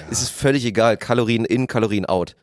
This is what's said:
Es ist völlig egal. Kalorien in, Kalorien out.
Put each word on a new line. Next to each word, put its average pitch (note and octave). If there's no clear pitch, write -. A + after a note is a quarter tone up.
Es -
ist -
völlig C#3
egal. A2+
Kalorien A#2
in, B2+
Kalorien G#2+
out. F2+